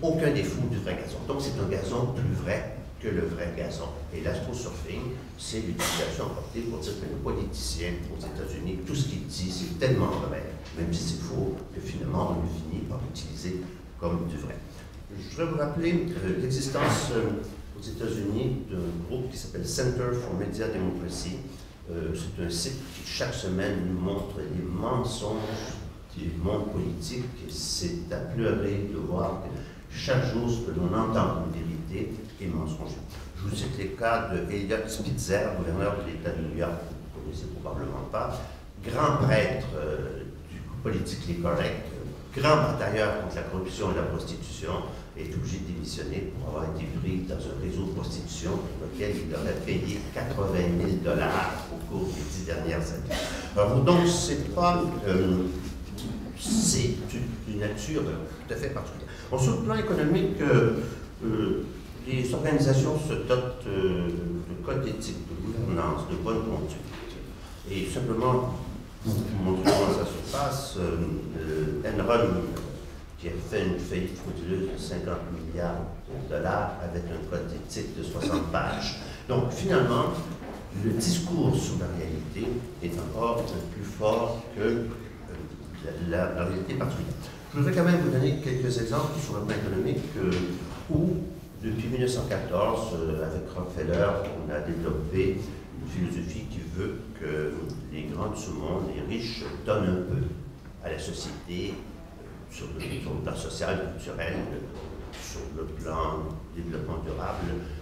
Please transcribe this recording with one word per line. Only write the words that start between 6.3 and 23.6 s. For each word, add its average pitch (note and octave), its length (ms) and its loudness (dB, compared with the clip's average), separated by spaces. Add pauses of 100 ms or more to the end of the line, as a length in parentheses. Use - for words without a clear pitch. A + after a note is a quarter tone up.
pour A#2 180 -2
dire - 200 -4
que - 60 -6
le - 120 -4
politicien - 720 -2 (220)
aux - 80 -6
États-Unis, - 640 -4
tout - 100 -2
ce - 140 2
qu'il - 180 -4
dit, F2+ 240 -2
c'est - 280 -4
tellement B2+ 320 4 (160)
vrai, - 140 -2 (340)
même E2+ 160 0
si E2 120 0
c'est E2+ 180 0
faux, - 340 0 (180)
que - 60 -6
finalement, E2+ 560 0
on E2+ 60 0
le E2 80 0
finit E2 400 -2
par - 180 -4
l'utiliser - 540 -4 (380)
comme E2+ 280 0
du D#2+ 100 -4
vrai. C#2 180 -4 (600)
Je F#2 200 -8
voudrais D#3+ 160 0
vous D3 80 2
rappeler, E3+ 480 4 (180)
euh, C#3+ 160 2
l'existence, B2+ 720 2
euh, A2+ 180 4 (500)
aux - 40 -10
États-Unis A2+ 720 0 (120)
d'un E2+ 380 -2
groupe - 240 -2
qui - 60 -8
s'appelle - 280 -4
Center B2 480 2
for - 240 -2
Media G#2 300 -2
Democracy. - 720 -2 (520)
Euh, E2 240 -2
c'est E2 300 -4
un E2+ 60 0
site - 300 -2 (140)
qui, - 160 -8
chaque - 240 -2
semaine, F2+ 540 0